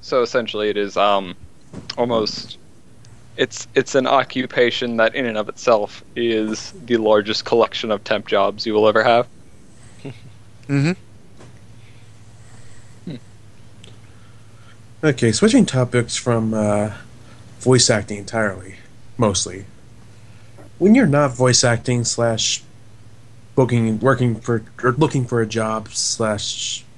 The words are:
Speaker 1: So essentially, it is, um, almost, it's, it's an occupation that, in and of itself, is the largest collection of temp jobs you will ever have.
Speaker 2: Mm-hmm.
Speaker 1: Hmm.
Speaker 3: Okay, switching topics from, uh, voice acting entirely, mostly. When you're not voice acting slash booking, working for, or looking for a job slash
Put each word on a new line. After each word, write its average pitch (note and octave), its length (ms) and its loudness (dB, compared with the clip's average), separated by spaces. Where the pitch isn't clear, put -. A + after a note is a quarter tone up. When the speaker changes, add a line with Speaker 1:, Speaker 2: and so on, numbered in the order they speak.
Speaker 1:
So C3 200 0
essentially, A2 480 -2
it G2 60 -2
is, G2+ 220 -4
um, G2 380 2
almost, A#2+ 600 -4
it's, - 380 -4
it's C3+ 200 0
an C3 120 4
occupation B2+ 920 0
that, A2+ 180 2
in C3+ 100 -2
and A2 120 -4
of G#2+ 100 -4
itself, - 560 -2
is A2 540 -2
the A#2 120 0
largest G#2+ 480 2
collection A2+ 460 0
of G2+ 120 -4
temp G#2+ 240 -4
jobs G2+ 380 0
you A2 80 -4
will G#2+ 160 4
ever A2 140 2
have. A#2+ 240 4
Speaker 2:
Mm-hmm. C#3+ 240 2
Speaker 1:
Hmm. E3 100 -12
Speaker 3:
Okay, B2 280 2
switching A3 340 4
topics B2 500 0
from, A2+ 380 -2
uh, G#2 380 0
voice B2+ 300 4
acting G#2 280 0
entirely, G2 580 -6
mostly. F#2+ 480 -2
When G#3 160 6
you're B3+ 120 6
not C#3+ 280 4
voice B2+ 280 2
acting A#2+ 400 0
slash A2+ 600 -2
booking, A2+ 440 2
working B2 400 2
for, A2+ 240 -2
or B2 100 2
looking C#3 320 0
for A#2+ 160 -2
a A2+ 40 0
job A2 440 -4
slash - 960 -6